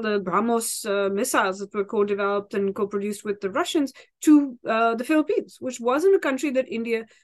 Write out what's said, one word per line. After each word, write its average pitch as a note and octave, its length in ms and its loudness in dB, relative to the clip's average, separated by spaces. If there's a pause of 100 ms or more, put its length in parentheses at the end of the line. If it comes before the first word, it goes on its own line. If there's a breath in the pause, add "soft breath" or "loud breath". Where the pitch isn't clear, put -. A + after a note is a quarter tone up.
the G#3 160 0
brahmos, A3 640 0
uh, G3+ 280 0
missiles G3+ 480 0
that G3 120 -10
were G#3 120 -2
co-developed G3+ 720 -2
and G3 200 -2
co-produced G3+ 500 -4
with G3+ 160 -6
the F#3+ 100 -4
Russians C#4+ 420 -2 (300 loud breath)
to, C#4+ 440 6
uh, A3+ 300 2
the A#3+ 80 -6
Philippines, D#4 560 0
which B3 180 -8
wasn't D4+ 380 4
a - 20 0
country C#4+ 320 -2
that B3+ 180 -2
India A3+ 360 -4 (200 soft breath)